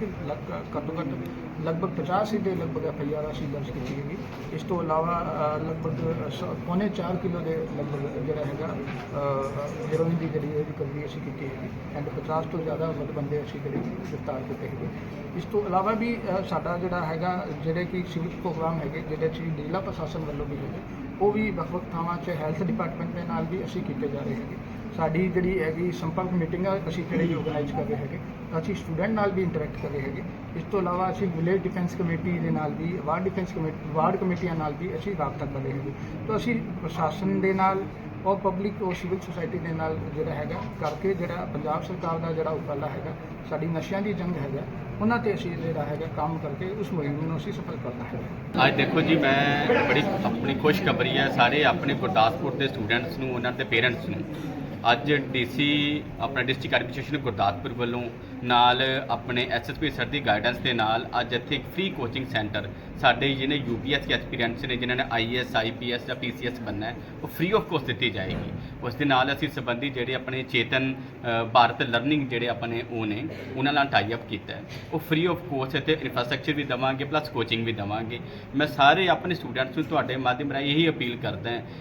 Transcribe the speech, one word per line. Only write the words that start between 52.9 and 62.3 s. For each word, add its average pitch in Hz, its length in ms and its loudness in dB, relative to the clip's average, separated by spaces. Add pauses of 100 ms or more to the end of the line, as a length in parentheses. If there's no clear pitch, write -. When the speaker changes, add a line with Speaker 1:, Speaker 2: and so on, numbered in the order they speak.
Speaker 2:
ਨੂੰ, 131 160 -2
ਉਹਨਾਂ 123 180 0
ਦੇ 123 120 -2
ਪੇਰੈਂਟਸ 113 440 2
ਨੂੰ। - 120 -4 (720)
ਅੱਜ 131 200 4
ਡੀ 131 320 2
ਸੀ 147 580 2 (180)
ਆਪਣਾ 123 220 0
ਡਿਸਟ੍ਰਿਕਟ 123 320 0
ਐਡਮਿਨਿਸਟ੍ਰੇਸ਼ਨ 123 440 0
ਗੁਰਦਾਸਪੁਰ 104 540 0
ਵੱਲੋਂ 120 300 0 (420)
ਨਾਲ 123 640 6
ਆਪਣੇ 123 400 0
ਐਸ 117 200 0
ਐਸ 131 80 -6
ਪੀ 151 120 2
ਸਰ 123 140 0
ਦੀ 139 160 -2
ਗਾਈਡੈਂਸ 113 380 2
ਦੇ 131 140 0
ਨਾਲ 113 340 2 (140)
ਅੱਜ 113 120 -2
ਇੱਥੇ 147 220 0
ਇੱਕ 127 100 -4 (100)
ਫ੍ਰੀ 190 160 0
ਕੋਚਿੰਗ 127 360 -4
ਸੈਂਟਰ 104 420 -2 (320)